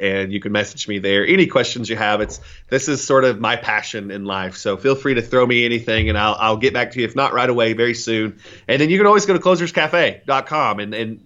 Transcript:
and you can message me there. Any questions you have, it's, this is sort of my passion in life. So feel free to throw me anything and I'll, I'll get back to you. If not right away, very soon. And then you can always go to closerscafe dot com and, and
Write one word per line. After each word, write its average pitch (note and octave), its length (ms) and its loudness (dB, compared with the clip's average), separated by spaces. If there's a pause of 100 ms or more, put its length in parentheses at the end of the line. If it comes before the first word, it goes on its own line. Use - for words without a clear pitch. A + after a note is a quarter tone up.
and G2 320 -2
you G#2 80 -4
can G#2 100 -6
message G#2 360 -4
me G#2 100 -4
there. G2 260 2
Any F3+ 220 4
questions A#2+ 420 -2
you A2+ 100 -4
have, G#2+ 220 0
it's, - 200 -6 (300)
this C3 180 -2
is C#3 180 -2
sort C3+ 200 4
of A2+ 140 0
my A2+ 160 0
passion G#2+ 540 -6
in G2 160 -10
life. F#2+ 320 -6
So G2+ 180 -4
feel C3+ 200 0
free C3+ 180 -2
to A#2 80 0
throw B2+ 240 2
me A#2+ 180 2
anything A2+ 460 0
and G#2+ 80 0
I'll, G#2 220 2
I'll A2 180 2
get B2 160 2
back A#2+ 200 -2
to C3 60 -6
you. A#2 60 0
If G#2+ 100 -8
not C#3 160 0
right B2+ 180 0
away, A#2 240 2
very A#2+ 200 0
soon. A2 460 -4 (280)
And C#3 140 0
then D3+ 80 4
you F#3 80 4
can G#3 80 4
always G#3 220 4
go G3 60 2
to F3 60 2
closerscafe E3+ 840 0
dot C3+ 220 0
com B2 320 0
and, G#2 160 -8
and A2+ 300 -8